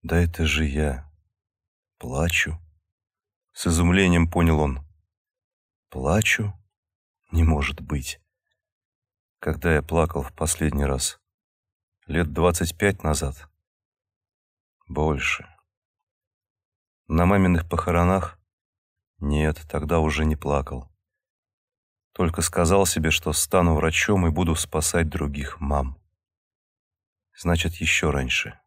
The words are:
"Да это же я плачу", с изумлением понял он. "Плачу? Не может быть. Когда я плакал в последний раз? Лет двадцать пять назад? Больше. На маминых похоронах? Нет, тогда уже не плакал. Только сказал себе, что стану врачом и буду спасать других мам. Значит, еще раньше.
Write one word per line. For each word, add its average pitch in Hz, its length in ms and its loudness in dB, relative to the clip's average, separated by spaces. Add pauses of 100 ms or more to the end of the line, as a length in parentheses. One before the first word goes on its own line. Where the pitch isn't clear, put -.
"Да 82 160 0
это 85 280 0
же 76 180 0
я 73 440 -2 (880)
плачу", 78 600 -2 (920)
с - 140 -8
изумлением 87 600 4
понял 85 300 2
он. 69 260 -2 (1040)
"Плачу? 98 640 0 (760)
Не 82 140 2
может 73 380 0
быть. - 380 -8 (1160)
Когда 80 360 0
я 73 80 2
плакал 78 400 0
в 69 100 -10
последний 73 540 -2
раз? 67 340 -4 (880)
Лет 78 260 -2
двадцать 82 440 0
пять 101 260 0
назад? 76 460 -4 (1400)
Больше. 78 640 -2 (1600)
На 82 180 4
маминых 92 420 4
похоронах? 87 680 0 (800)
Нет, 76 500 0
тогда 76 300 -2
уже 78 260 0
не 78 100 2
плакал. 69 560 -4 (1200)
Только 85 260 -2
сказал 90 460 2
себе, 80 240 -2
что - 240 -2
стану 87 400 2
врачом 82 520 0
и 80 40 2
буду 85 240 0
спасать 80 560 -2
других 71 500 -6
мам. 69 400 -4 (1400)
Значит, 85 380 0
еще 78 380 0
раньше. 65 540 -4